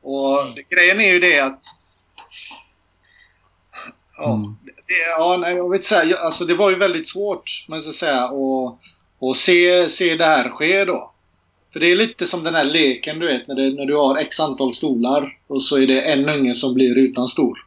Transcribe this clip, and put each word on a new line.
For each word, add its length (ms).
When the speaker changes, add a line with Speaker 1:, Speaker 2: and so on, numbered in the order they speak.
Speaker 1:
Och 360
grejen 320
är 120
ju 60
det 200
att... 200
Ja, 180
Speaker 2:
Mm. 200
Speaker 1:
det, 280
ja, 240
nej, 140
jag 140
vet 80
inte 100
säga, 300
alltså 280
det 80
var 160
ju 60
väldigt 320
svårt, 600
men 140
så 80
att 60
säga, 280
att, 560
att 80
se, 520
se 260
det 100
här 240
ske 360
då. 260
För 60
det 120
är 40
lite 320
som 160
den 120
här 80
leken, 560
du 80
vet, 200
när, 80
det, 200
när 100
du 100
har 220
x 220
antal 340
stolar 640
och 160
så 180
är 60
det 140
en 280
unge 240
som 200
blir 240
utan 300
stol. 400